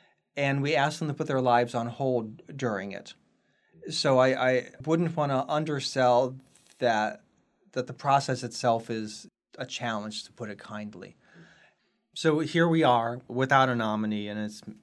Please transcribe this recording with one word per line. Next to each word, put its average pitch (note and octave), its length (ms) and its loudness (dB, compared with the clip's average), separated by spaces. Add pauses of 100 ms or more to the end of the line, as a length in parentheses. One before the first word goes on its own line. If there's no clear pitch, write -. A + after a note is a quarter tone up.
(360)
and C#3 260 0
we C#3+ 140 0
ask D3+ 240 2
them D#3+ 80 -4
to D3 80 -4
put D3+ 100 -4
their C3+ 160 0
lives A#2+ 320 4
on A#2 140 -2
hold A#2 560 -4 (120)
during G#2 360 -4
it. - 240 -14 (720)
So C#3+ 300 2
I, B2+ 300 4
I C3 180 0 (180)
wouldn't E3 320 0
wanna C#3+ 320 0
undersell C3 840 2 (420)
that, A2 440 0 (520)
that B2+ 140 -4
the C3 60 -12
process C#3 500 0
itself A#2 460 -2
is A2 380 -8 (300)
a C3+ 80 -10
challenge, G#2+ 580 -8
to - 80 -20
put A2+ 180 -12
it G2+ 80 -12
kindly. G#2 580 -14 (1000)
So D#3 240 2
here E3 280 2
we E3 160 4
are A#2+ 440 4
without C3 420 4
a B2+ 60 0
nominee, G#2+ 520 -2
and G#2 120 -8
it's, G#2+ 220 -8 (220)